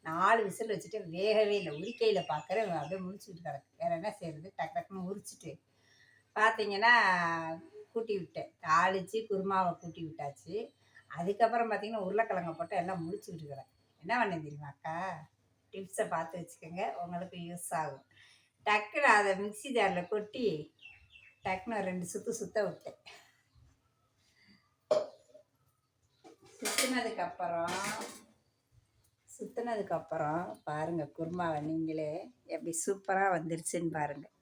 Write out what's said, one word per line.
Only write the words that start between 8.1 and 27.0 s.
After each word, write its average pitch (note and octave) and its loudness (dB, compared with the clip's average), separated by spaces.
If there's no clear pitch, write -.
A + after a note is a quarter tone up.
விட்டேன். E3 -8
தாளிச்சு F#3+ 6
குருமாவை F#3+ 2
கூட்டி E3 -10
விட்டாச்சு. D3+ -8
அதுக்கப்புறம் A3+ 2
பார்த்தீங்கன்னா, G#3 -2
உருளைக்கிழங்க F#3+ 0
போட்டு F#3+ -4
எல்லாம் F3+ -2
முழிச்சுக்கிட்டு E3+ -8
இருக்கிறேன். C#3 -12
என்ன F#3+ -2
பண்ணேன் F3 0
தெரியுமா D3 -12
அக்கா? D#3+ -6
டிப்ஸை F#3+ -2
பார்த்து E3 -2
வச்சுக்கோங்க, E3+ -8
உங்களுக்கு F3 -8
யூஸ் F3 -8
ஆகும். C#3 -8
டக்குன்னு G#3+ 4
அதை G3 4
மிக்ஸி G#3+ -8
ஜாரில் F3+ 2
கொட்டி, G#3+ -2
டக்குன்னு G3 -2
ஒரு F#3+ -2
ரெண்டு F3+ -4
சுத்து G#3 -4
சுத்த G3+ 0
விட்டேன். - -8
சுத்துனதுக்கப்புறம், F#3 -2